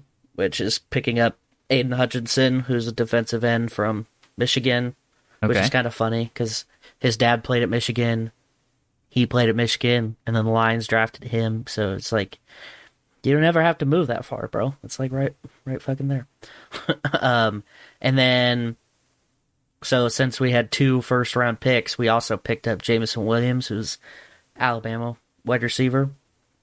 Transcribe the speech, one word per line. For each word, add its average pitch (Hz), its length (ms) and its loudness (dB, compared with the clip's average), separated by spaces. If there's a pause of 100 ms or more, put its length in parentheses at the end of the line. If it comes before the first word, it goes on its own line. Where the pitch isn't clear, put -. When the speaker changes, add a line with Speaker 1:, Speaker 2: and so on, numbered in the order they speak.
(360)
Speaker 1:
which 95 260 -2
is 104 180 -2
picking 120 400 -2
up 117 180 2 (320)
Aiden 127 260 0
Hutchinson, 127 640 0
who's 123 260 -2
a 120 40 -4
defensive 113 520 -2
end 117 280 0
from 107 340 -2 (320)
Michigan, 123 580 0 (460)
which 107 160 4
Speaker 2:
Okay. 98 80 4
Speaker 1:
is 127 40 0
kinda 120 220 0
funny 117 420 -2
'cause 113 320 -4 (340)
his 120 180 0
dad 117 260 2
played 120 200 0
at 98 60 0
Michigan, 117 600 -2 (800)
he 123 160 2
played 120 240 2
at 107 60 2
Michigan, 117 600 0 (100)
and 113 100 -2
then 110 100 2
the 113 60 0
Lions 113 360 2
drafted 113 380 0
him. 113 420 -2
So 101 260 -2
it's 98 180 -8
like, 104 280 -2 (840)
you 135 100 2
don't 151 100 4
ever 165 180 4
have 165 180 2
to 151 60 -2
move 151 220 2
that 117 180 -4
far, - 220 -8
bro. 127 360 -4
It's, - 160 -10
like, 131 120 -4
right, 135 240 -2 (300)
right 131 160 -8
fucking 135 260 -4
there. 135 240 -2
<laughs> - 920 -6
Um, 113 420 2 (380)
and 131 160 2
then, 123 580 2 (1080)
so 123 240 2
since 127 320 -2
we 127 120 2
had 120 200 0
two 131 300 2
first 123 340 0
round 120 240 0
picks, 123 380 0
we 120 120 0
also 113 280 2
picked - 300 -4
up 107 140 -2
Jameson 113 440 0
Williams, 123 420 0
who's 110 300 -4 (600)
Alabama 117 600 -2 (280)
wide 123 180 0
receiver. 131 460 2 (540)